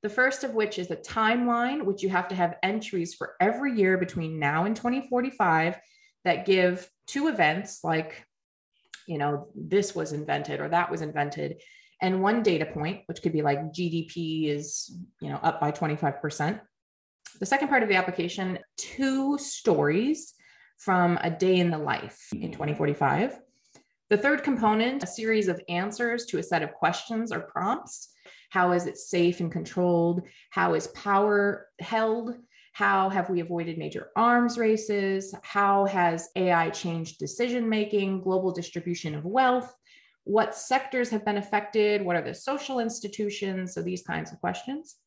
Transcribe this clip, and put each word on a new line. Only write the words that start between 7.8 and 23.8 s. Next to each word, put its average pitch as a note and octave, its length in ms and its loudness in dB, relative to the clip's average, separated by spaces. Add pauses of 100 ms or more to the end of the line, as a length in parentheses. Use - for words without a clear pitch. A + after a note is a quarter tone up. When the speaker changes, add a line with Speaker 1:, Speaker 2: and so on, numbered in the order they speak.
Speaker 1:
like, D#3+ 400 -4 (840)
you E3 120 -6
know, C#3+ 380 -2
this E3 380 0
was D#3 180 -4
invented D3 480 -4
or D3+ 80 -4
that E3+ 220 2
was E3+ 120 -4
invented, D3 580 -4 (400)
and F#3+ 220 2
one G#3+ 200 4
data E3 220 4
point, D#3 420 -4
which - 160 -10
could D#3+ 100 0
be, D3+ 100 0
like, D3+ 300 0
G E3+ 180 -2
D D#3+ 180 -4
P D#3+ 400 -4
is, D3 480 -6 (240)
you D#3 80 -8
know, C#3 140 -6
up - 180 0
by D3 100 2
twenty-five D3+ 520 -2
percent. D#3 380 -2 (800)
The F#3+ 60 -4
second C#4 220 2
part C4+ 140 4
of G#3+ 60 0
the G3 80 4
application, F#3 640 -2 (180)
two C4+ 640 -2
stories F#3+ 960 0 (440)
from F3 440 2
a E3 80 0
day F#3 260 4
in F3 140 4
the D#3 80 -2
life - 540 -6
in - 80 -6
Speaker 2:
Mm-hmm. - 120 -8
Speaker 1:
twenty D3 220 -2
forty-five. D3 640 2 (720)